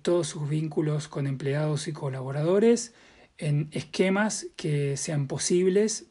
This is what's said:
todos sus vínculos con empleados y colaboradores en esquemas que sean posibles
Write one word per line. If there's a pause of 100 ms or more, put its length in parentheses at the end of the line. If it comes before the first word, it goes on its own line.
todos
sus
vínculos
con
empleados
y
colaboradores (420)
en
esquemas (100)
que
sean
posibles